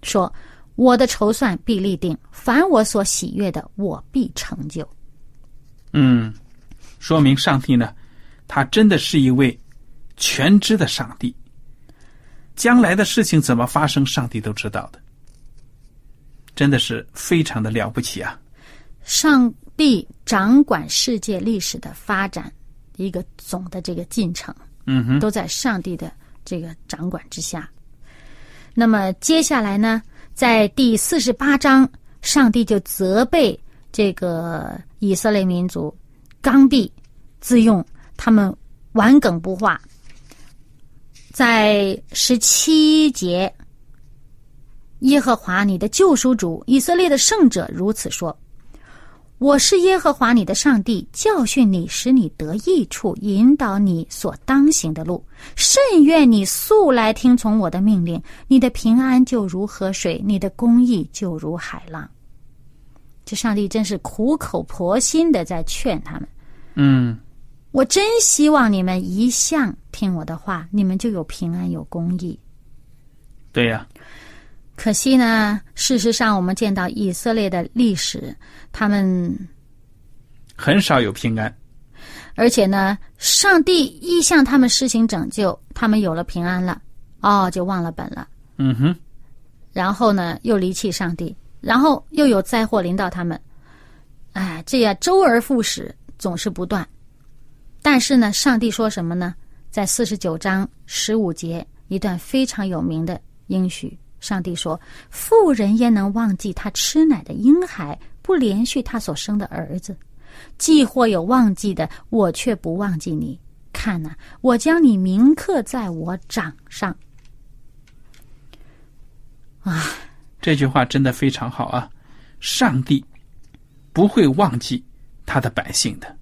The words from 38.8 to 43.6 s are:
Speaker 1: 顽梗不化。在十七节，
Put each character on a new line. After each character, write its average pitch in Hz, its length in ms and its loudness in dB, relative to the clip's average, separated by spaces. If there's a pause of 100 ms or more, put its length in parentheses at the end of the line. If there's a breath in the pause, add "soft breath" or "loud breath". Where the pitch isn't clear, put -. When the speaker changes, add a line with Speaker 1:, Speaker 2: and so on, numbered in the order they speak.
Speaker 1:
顽 220 280 6
梗 170 200 0
不 185 140 -6
化。 185 260 0 (1500 soft breath)
在 214 680 2 (140)
十 - 260 0
七 311 760 4
节， 180 380 -2 (1500)